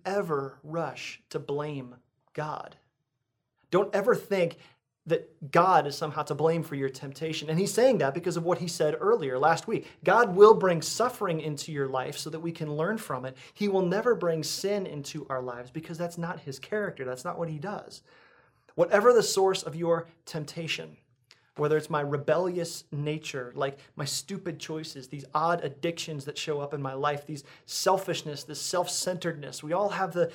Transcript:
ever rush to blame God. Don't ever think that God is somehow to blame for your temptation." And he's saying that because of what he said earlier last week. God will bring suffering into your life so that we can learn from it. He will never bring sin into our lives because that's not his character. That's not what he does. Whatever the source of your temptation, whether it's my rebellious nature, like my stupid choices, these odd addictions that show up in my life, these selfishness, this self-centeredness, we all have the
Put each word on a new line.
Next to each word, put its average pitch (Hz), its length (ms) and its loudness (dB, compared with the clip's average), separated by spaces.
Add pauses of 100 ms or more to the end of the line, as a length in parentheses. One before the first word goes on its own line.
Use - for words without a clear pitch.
ever 165 580 -2
rush 151 580 -8 (100)
to 151 100 -6
blame 139 560 -6 (360)
God. - 440 -8 (960)
Don't - 200 4
ever 202 220 4
think 180 440 0 (480)
that - 440 -4
God 170 360 6
is 139 100 -6
somehow 151 260 -4
to 147 120 -4
blame 160 280 2
for 143 140 -8
your 135 140 -2
temptation." 156 600 -8
And 156 80 0
he's 196 140 0
saying 240 260 6
that 139 160 2
because 170 220 -4
of 165 80 -4
what 170 140 2
he 175 100 -6
said 156 320 0
earlier 175 380 2
last 160 280 2
week. 208 200 -2 (160)
God 208 340 6
will 214 180 12
bring 175 260 2
suffering 190 600 -2
into 151 320 -8
your 139 160 -2
life 131 300 -4
so - 120 -8
that 160 100 -8
we 170 120 -4
can 151 240 -6
learn 190 220 0
from 135 260 -6
it. 131 120 -10 (160)
He 202 160 -2
will 190 160 2
never 214 300 4
bring 165 280 0
sin 196 440 -2
into 147 420 -10
our 131 140 -4
lives 123 280 -10
because 160 260 -10
that's 170 220 -6
not 170 220 -6
his 139 180 -12
character. 202 460 -6
That's 127 200 -8
not 170 140 -6
what 165 100 -4
he 156 100 -8
does. - 440 -10 (720)
Whatever 202 380 6
the 226 100 8
source 190 400 2
of 156 140 -8
your 165 320 0 (160)
temptation, 143 720 -8 (600)
whether 147 200 2
it's 151 140 -2
my 151 100 0
rebellious 160 920 -2
nature, 147 640 -6
like 139 240 -4 (160)
my 143 120 -6
stupid 170 520 -6
choices, 156 480 -10
these 139 280 -12
odd 170 280 2
addictions 156 640 -6
that 147 140 -10
show 147 220 -4
up 143 120 -6
in 147 80 -6
my 135 140 -6
life, 143 320 -2
these 151 180 -10 (220)
selfishness, 180 760 0
this - 180 -10
self-centeredness, 156 1000 -4
we 151 120 -4
all 202 160 2
have 175 240 -2
the 170 200 2